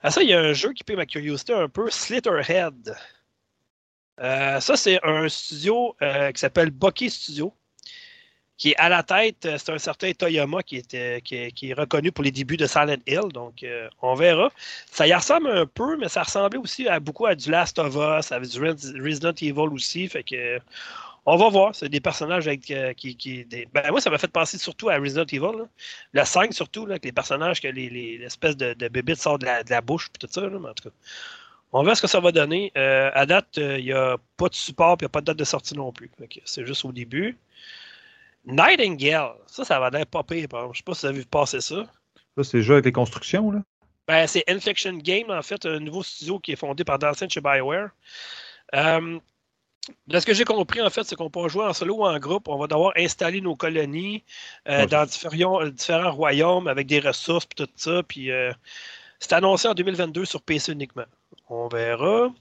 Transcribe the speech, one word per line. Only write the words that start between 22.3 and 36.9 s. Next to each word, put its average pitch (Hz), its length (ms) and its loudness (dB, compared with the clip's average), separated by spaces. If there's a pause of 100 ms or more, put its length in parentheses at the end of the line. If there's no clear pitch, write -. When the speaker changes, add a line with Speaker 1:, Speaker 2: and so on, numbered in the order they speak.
Speaker 1:
avec, 143 220 -6
euh, 131 240 -4
qui, 127 200 -12
qui, 127 300 -12
des... 117 300 -14
Ben, 143 160 2
moi, 190 100 2
ça - 80 0
m'a 156 80 2
fait 170 160 -2
penser 165 240 0
surtout - 320 -6
à 165 80 4
Resident 143 300 -2
Evil, 180 320 -4
là. 226 80 -10 (460)
Le 139 120 4
cinq 202 300 2
surtout, 208 320 -8
là, 196 60 -6
avec 175 120 -8
les 127 80 -8
personnages, 147 480 -2
que 139 80 -6
les, 127 220 -8
les, 120 260 -10
l'espèce 123 400 -2
de, 123 160 -2
de 117 160 -6
bébite 127 320 -2
sort 147 180 2
de 131 60 -6
la, 120 200 0
de - 60 -8
la 120 120 2
bouche, 147 280 -4
pis - 160 -20
tout - 60 -14
ça, 180 80 -6
là, 196 180 -6
mais 151 120 -12
en - 20 -18
tout - 160 -14
cas, - 60 -20 (800)
on 135 100 4
verra 202 120 6
ce 226 60 2
que 190 80 0
ça 196 120 4
va 175 120 6
donner. 165 460 2
Euh, 135 340 4
à 139 140 4
date, 180 320 2
euh, 139 220 -2
y 127 120 -6
a 131 240 2 (220)
pas 175 100 2
de - 60 -2
support, 170 420 4
pis 160 80 -6
y - 20 -4
a - 40 -4
pas 151 100 0
de 147 60 -4
date 160 100 0
de 151 80 -2
sortie 143 300 -4
non 135 180 -8
plus, 120 260 -20
fait 117 100 -18
que - 180 -18
c'est 131 180 -10
juste 135 220 -6
au 131 60 -10